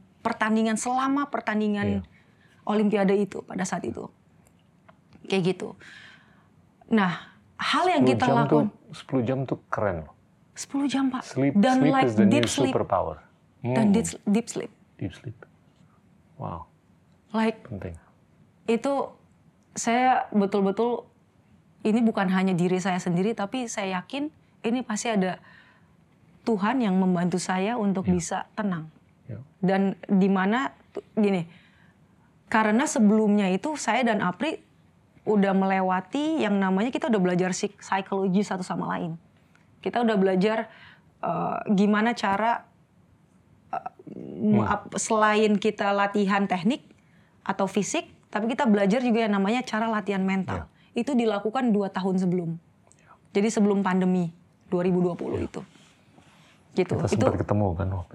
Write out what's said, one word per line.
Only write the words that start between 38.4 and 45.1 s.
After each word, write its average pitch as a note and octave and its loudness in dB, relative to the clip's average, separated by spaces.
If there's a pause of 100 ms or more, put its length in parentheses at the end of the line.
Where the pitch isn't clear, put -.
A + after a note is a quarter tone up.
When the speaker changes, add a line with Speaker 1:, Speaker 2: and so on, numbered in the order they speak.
Speaker 1:
satu F#3+ -4
sama F3 -6
lain. F3 -6 (640)
Kita G3 -4
udah A3 2
belajar, G3 2 (500)
eh, E3+ -4 (120)
gimana G#3 2
cara, G#3+ -2 (1080)
eh, - -8 (580)
me-, G#3 4
Speaker 2:
Hmm. G#3 0
Speaker 1:
ap-, - -4
selain G#3+ 2